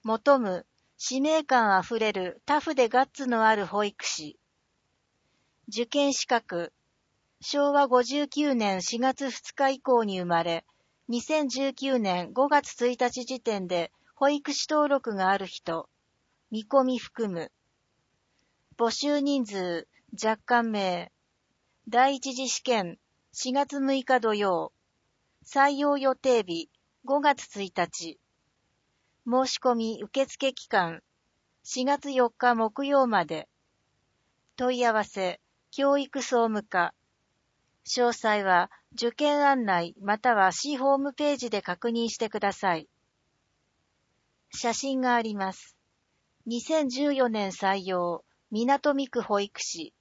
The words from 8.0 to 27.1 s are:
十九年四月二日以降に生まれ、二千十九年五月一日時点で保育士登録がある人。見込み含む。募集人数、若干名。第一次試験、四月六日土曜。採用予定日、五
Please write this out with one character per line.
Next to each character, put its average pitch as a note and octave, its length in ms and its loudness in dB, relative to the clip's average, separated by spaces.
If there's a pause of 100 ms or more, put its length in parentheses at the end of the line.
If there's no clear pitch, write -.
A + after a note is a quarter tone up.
十 C4+ 280 -2
九 C#4+ 260 0
年 G3+ 260 0
四 A#3 180 -6
月 C4 300 -2
二 - 240 -12
日 C4+ 180 2
以 C4+ 100 -6
降 A#3+ 240 2
に F#3+ 160 -4
生 F3 40 -4
ま E3+ 180 2
れ、 E3 200 -2 (460)
二 A#3+ 100 -2
千 D4+ 300 0
十 C4+ 240 -2
九 C4+ 260 0
年 F3+ 320 -2
五 B3+ 160 2
月 C#4 400 2
一 B3 100 0
日 B3 280 -2
時 B3 160 -8
点 G3 260 -2
で E3+ 240 -2 (240)
保 C4+ 140 4
育 D4 240 -2
士 - 160 -4
登 D4+ 180 4
録 C4+ 280 0
が F#3+ 160 2
あ G3 60 2
る F#3+ 100 -6
人。 - 420 -8 (600)
見 A3 160 -8
込 C4 200 4
み B3+ 120 -2
含 - 300 -6
む。 E3+ 240 -8 (1300)
募 A#3 120 2
集 D4 300 0
人 C#4 260 0
数、 F#3 440 -6 (240)
若 A3 320 -2
干 A#3 260 2
名。 F#3 400 -2 (800)
第 C4 260 4
一 C4 180 -8
次 B3+ 140 -4
試 - 160 -4
験、 G3 360 -2 (340)
四 - 180 -6
月 C#4 300 -2
六 C4+ 240 0
日 B3+ 160 2
土 A3 120 0
曜。 F#3+ 380 0 (720)
採 C#4 260 4
用 C#4+ 260 0
予 C4 180 0
定 A#3+ 280 2
日、 E3+ 260 -8 (340)
五 C#4 160 0